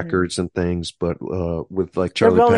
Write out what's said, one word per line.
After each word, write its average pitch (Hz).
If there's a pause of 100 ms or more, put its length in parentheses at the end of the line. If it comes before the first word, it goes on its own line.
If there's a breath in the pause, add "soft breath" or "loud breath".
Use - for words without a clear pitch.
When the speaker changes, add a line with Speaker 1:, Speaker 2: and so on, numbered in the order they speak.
Speaker 1:
records 90
and 90
things, 87
but, 85
uh, 85
with, 92
like, 92
Speaker 2:
The -
Speaker 1:
Charlie -
Speaker 2:
Rolling 240